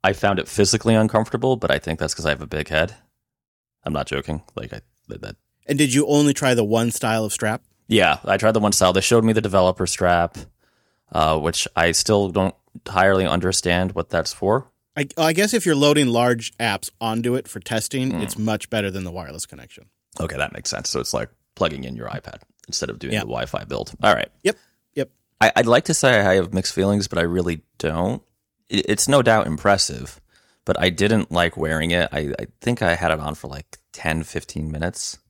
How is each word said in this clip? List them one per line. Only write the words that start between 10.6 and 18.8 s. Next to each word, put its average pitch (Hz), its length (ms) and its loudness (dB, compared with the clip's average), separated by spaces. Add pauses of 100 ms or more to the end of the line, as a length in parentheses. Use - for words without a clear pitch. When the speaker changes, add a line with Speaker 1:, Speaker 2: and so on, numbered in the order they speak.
Speaker 1:
uh, 78 280 2
which 82 360 -2
I 85 160 2
still 101 380 2
don't 92 260 -2 (200)
entirely 95 500 2
understand 90 680 0
what 85 160 -6
that's 82 220 -2
for. 110 360 -2 (280)
Speaker 2:
I, 147 120 -4 (100)
I 160 160 2
guess 202 200 0
if 220 120 -2
you're 160 100 2
loading 143 320 4
large 120 500 0
apps 107 340 -4 (100)
onto 117 340 -2
it - 120 -6
for - 120 -14
testing, 127 520 -4
Speaker 1:
Hmm. 120 100 -4
Speaker 2:
it's - 160 -8
much 107 320 -4
better 101 220 -2